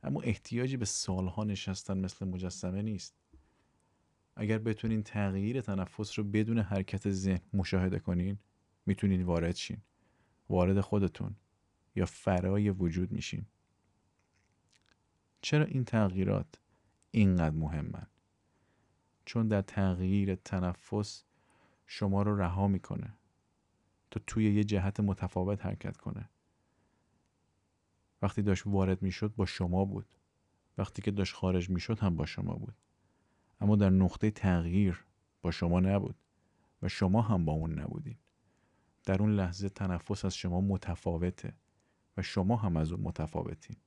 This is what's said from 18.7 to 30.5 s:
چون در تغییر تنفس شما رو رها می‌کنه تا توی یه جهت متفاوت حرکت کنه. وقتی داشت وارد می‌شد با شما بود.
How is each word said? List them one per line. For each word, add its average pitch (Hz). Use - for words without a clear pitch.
چون 113
در 104
تغییر 95
تنفس 92
شما 98
رو 101
رها 95
می‌کنه -
تا -
توی 107
یه 104
جهت 98
متفاوت 95
حرکت 95
کنه. 107
وقتی 104
داشت 101
وارد 95
می‌شد 101
با 98
شما 92
بود. 98